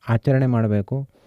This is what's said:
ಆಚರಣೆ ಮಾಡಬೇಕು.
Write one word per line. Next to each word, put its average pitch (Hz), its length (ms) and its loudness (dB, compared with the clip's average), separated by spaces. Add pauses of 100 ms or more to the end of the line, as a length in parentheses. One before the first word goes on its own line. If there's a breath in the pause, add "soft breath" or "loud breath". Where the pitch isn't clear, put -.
ಆಚರಣೆ 131 360 0
ಮಾಡಬೇಕು. 113 640 -2 (160 soft breath)